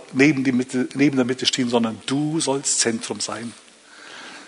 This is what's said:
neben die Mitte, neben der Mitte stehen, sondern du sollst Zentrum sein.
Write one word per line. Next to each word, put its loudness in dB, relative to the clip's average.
neben 4
die 2
Mitte, 0
neben 4
der 4
Mitte -2
stehen, 0
sondern 0
du 0
sollst -2
Zentrum -2
sein. -8